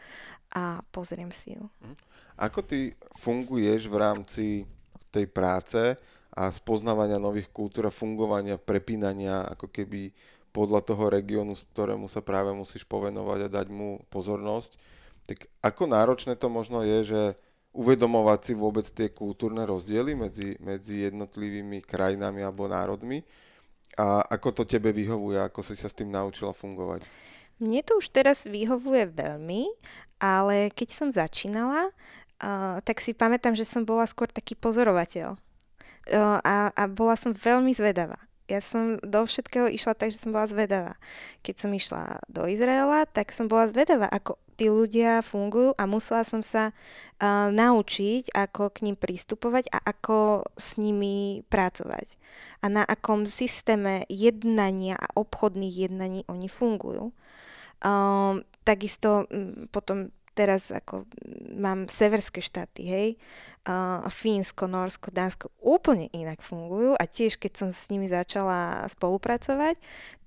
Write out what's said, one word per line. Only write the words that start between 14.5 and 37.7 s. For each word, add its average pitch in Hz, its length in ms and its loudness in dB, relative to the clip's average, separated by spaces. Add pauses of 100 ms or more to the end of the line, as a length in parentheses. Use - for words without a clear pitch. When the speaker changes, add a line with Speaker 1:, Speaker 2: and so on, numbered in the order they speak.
Speaker 2:
Tak - 100 -10 (240)
ako 104 240 0
náročné 123 480 4
to 123 160 -2
možno 113 320 -4
je, 107 240 4
že 107 140 0 (500)
uvedomovať 117 800 4
si - 80 0
vôbec 107 240 0
tie 107 320 -4
kultúrne 110 480 -4
rozdiely 107 560 -2
medzi, 101 400 -8
medzi 101 480 -6
jednotlivými 101 800 -8
krajinami 98 560 -2
alebo 98 240 -6
národmi? 101 560 -4 (720)
A 101 320 4
ako 117 360 -2
to - 40 -
tebe 110 240 2
vyhovuje? 104 480 0
Ako 98 240 -4
si 101 160 -12
sa - 80 -10
s 101 80 -10
tým 104 160 -8
naučila 98 400 -4
fungovať? 92 560 -8 (540)
Speaker 1:
Mne 233 240 -2
to 440 160 2
už - 80 -6
teraz 269 400 4
vyhovuje 226 640 0
veľmi, 160 560 -6 (480)
ale 202 560 2
keď - 160 -6
som 294 240 -2
začínala, 233 800 -2 (480)
a, 190 400 -4
tak - 240 -2
si 233 80 -2
pamätám, 233 400 4
že 220 160 0
som 233 160 0
bola 226 240 2
skôr - 240 -2
taký - 240 -10
pozorovateľ. 196 800 2
E, - 20 -16 (800)
a, 208 560 4
a 208 160 0
bola 226 320 2
som 226 160 0
veľmi 254 400 4